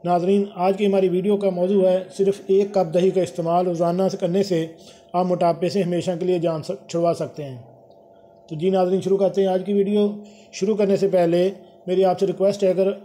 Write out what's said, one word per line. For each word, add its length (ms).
नाज़रीन, 440
आज 200
की 80
हमारी 240
वीडियो 280
का 140
मौजू 300
है 280
सिर्फ 420
एक 220
कप 200
दही 180
का 100
इस्तेमाल 440
रोज़ाना 420
से 100
करने 260
से 160
आप 100
मोटापे 440
से 120
हमेशा 340
के 100
लिए 140
जान 220
सक-, 280
छुड़वा 240
सकते 300
हैं। 140
तो 60
जी 160
नाज़रीन, 300
शुरू 160
करते 240
हैं 80
आज 140
की 100
वीडियो। 320
शुरू 220
करने 220
से 120
पहले 340
मेरी 180
आपसे 200
रिक्वेस्ट 380
है 60
अगर, 220